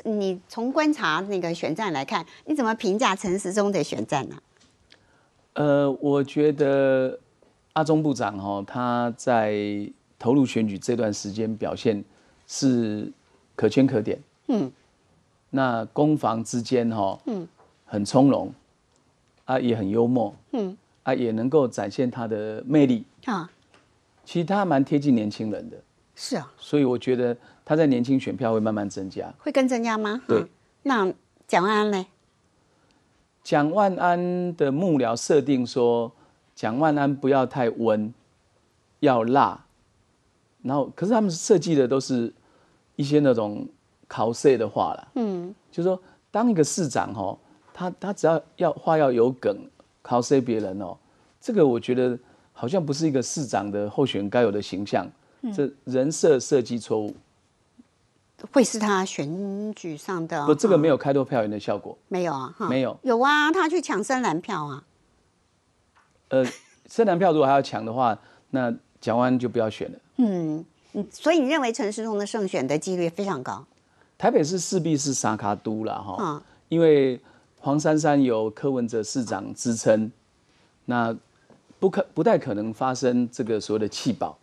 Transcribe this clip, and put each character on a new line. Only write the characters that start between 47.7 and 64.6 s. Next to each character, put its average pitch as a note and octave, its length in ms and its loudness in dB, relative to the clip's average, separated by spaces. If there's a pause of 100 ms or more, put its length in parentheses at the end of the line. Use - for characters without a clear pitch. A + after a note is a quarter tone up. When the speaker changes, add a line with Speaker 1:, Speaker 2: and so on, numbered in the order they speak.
Speaker 2:
他， F3+ 260 -8
他 G3 140 -6
只 - 140 -2
要， D#3+ 140 2 (160)
要 E3+ 180 0
话 D#3+ 240 0
要 C#3+ 120 4
有 B2 220 4
梗， G#2 240 -2 (460)
考 B2 180 0
试 C3+ 180 4
别 A#2+ 220 0
人 F#2+ 200 -6
哦， F2+ 160 -10 (440)
这 - 100 -6
个 G3 160 6
我 A#2 140 2
觉 B2 140 -2
得 B2+ 220 0 (360)
好 - 160 -6
像 F3 160 0
不 C#3+ 80 -2
是 D#3 140 -2
一 D#3 40 0
个 C3 120 0
市 C#3 240 -6
长 G#2 240 -4
的 G#2 180 -4
候 C#3+ 160 0
选 A2+ 160 -2
人 G2+ 80 -4
该 B2 140 2
有 A2 100 2
的 G#2 80 -2
形 G2 260 -6
象。 - 240 -2 (300)
Speaker 1:
嗯。 B3 100 -8
Speaker 2:
这 D3 180 -2 (160)
人 C3 280 0
设 D#3 260 4
设 C3 220 2
计 A#2+ 180 -4
错 A2 220 -4
误。 G#2 140 -6 (1400)
Speaker 1:
会 C4+ 120 6
是 - 140 -4
他 G3+ 260 0
选 G3 720 -6
举 E3 200 -12
上 E3 320 -8
的 D3+ 200 -4
Speaker 2:
不， D3+ 80 6
这 D3 120 0
个 G3 120 6
没 D#3 100 4
有 C#3 80 4
开 C#3 160 0
拓 C#3 100 2
票 B2+ 200 0
源 G#2+ 80 -4
的 G#2 100 -6
效 G#2 160 -4
果。 - 200 -12 (120)
Speaker 1:
没 F3+ 160 -4
有 E3 80 -2
啊， C3+ 240 -8
哈。 G3+ 140 -4
Speaker 2:
没 C3 100 0
有。 B2 220 -2
Speaker 1:
有 A#3 180 0
啊， D4 320 2
他 E4+ 160 0
去 E4 140 -2
抢 G3 200 -4
深 B3+ 200 -2
蓝 E3+ 180 -2
票 F3 240 -6